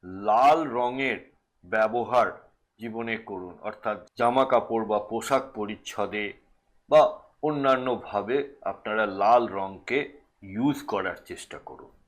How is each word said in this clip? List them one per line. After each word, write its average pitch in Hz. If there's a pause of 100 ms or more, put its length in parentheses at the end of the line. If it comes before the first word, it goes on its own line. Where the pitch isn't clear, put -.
লাল 110
রঙের 123 (320)
ব্যবহার 110 (300)
জীবনে 113
করুন, 92
অর্থাৎ 107 (120)
জামা 123
কাপড় 113
বা 104
পোশাক 113 (100)
পরিচ্ছদে 104 (560)
বা 147 (220)
অন্যান্যভাবে 131
আপনারা 107
লাল 104
রঙকে 98 (220)
ইউজ 113
করার 95 (120)
চেষ্টা -
করুন। - (160)